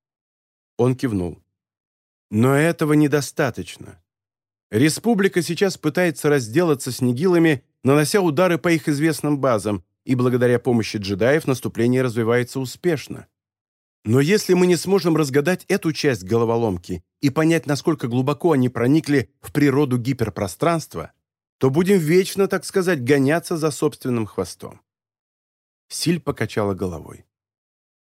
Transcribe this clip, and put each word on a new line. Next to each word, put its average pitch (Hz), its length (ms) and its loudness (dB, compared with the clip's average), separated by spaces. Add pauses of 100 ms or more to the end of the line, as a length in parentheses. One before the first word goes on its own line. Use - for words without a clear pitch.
(800)
Он 127 180 2
кивнул. 95 460 -4 (880)
Но 120 240 2
этого 156 400 2
недостаточно. 143 1080 -2 (680)
Республика 180 720 0
сейчас 175 340 -2
пытается 156 520 -2
разделаться 139 640 0
с - 80 -8
нигилами, 160 640 2 (180)
нанося 147 380 2
удары 170 380 2
по 175 120 -2
их 160 180 0
известным 147 500 0
базам – 107 460 -2 (240)
и 131 60 2
благодаря 123 440 2
помощи 117 380 0
джедаев 107 500 0
наступление 123 540 0
развивается 120 600 -2
успешно. - 680 -6 (800)
Но 120 140 2
если 180 340 2
мы 180 120 4
не 180 100 4
сможем 170 420 0
разгадать 147 500 0
эту 175 240 -2
часть 120 320 -2
головоломки 113 800 -2 (160)
и 143 80 2
понять, 160 380 0
насколько 143 420 -2
глубоко 139 440 0
они 127 180 2
проникли 131 600 0 (120)
в - 100 -16
природу 139 460 2
гиперпространства, 117 1120 -4 (460)
то 135 100 2
будем 185 300 2
вечно, 185 500 0
так 190 160 -4
сказать, 175 400 -2
гоняться 147 540 0
за 156 120 0
собственным 123 540 -4
хвостом. - 560 -10 (1080)
Силь - 320 -2
покачала 110 520 -4
головой. 90 540 -8 (840)